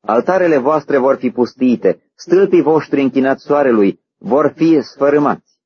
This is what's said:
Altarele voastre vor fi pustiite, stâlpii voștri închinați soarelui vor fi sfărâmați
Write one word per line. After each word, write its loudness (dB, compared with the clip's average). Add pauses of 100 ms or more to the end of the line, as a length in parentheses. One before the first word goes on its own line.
Altarele 0
voastre -2
vor 0
fi -4
pustiite, -2
stâlpii 0
voștri 0
închinați -2
soarelui 0 (160)
vor 0
fi 2
sfărâmați -2